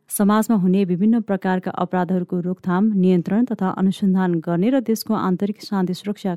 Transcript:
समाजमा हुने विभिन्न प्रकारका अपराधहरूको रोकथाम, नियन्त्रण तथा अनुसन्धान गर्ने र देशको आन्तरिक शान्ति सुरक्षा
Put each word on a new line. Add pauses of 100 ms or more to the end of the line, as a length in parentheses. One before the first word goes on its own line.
समाजमा
हुने
विभिन्न
प्रकारका
अपराधहरूको
रोकथाम,
नियन्त्रण
तथा
अनुसन्धान
गर्ने
र
देशको
आन्तरिक
शान्ति
सुरक्षा